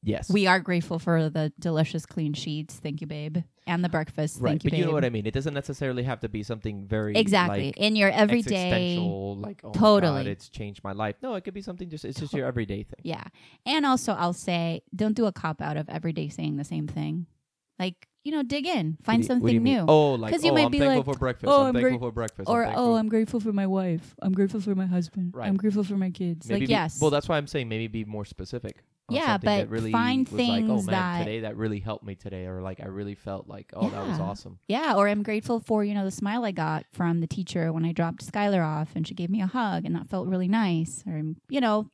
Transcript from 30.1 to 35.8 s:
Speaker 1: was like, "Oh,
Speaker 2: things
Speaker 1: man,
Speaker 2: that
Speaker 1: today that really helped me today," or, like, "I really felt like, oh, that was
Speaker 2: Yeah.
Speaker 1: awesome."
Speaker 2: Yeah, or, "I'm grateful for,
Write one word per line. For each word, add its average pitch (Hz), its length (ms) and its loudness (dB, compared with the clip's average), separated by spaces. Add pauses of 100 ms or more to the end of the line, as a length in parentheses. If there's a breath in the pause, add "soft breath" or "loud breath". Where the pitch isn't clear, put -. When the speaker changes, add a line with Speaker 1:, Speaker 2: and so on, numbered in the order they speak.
Speaker 1:
was - 100 -6
like, 247 100 2 (140)
"Oh, 220 60 2
Speaker 2:
things 208 180 2
Speaker 1:
man, 180 60 0
Speaker 2:
that 180 260 0
Speaker 1:
today 113 220 -2
that 110 160 -8
really 107 240 -2
helped 104 240 -8
me 98 100 -8
today," 92 320 -10
or, 92 160 -8
like, 95 180 -8
"I 104 60 -10
really 101 300 -8
felt 98 320 -10
like, 98 260 -16
oh, 220 160 -2
that - 160 -8
was 185 120 -4
Speaker 2:
Yeah. 160 60 -4
Speaker 1:
awesome." 175 340 -10 (100)
Speaker 2:
Yeah, 269 260 0
or, 202 140 4
"I'm 208 160 0
grateful 220 340 -2
for, 214 240 0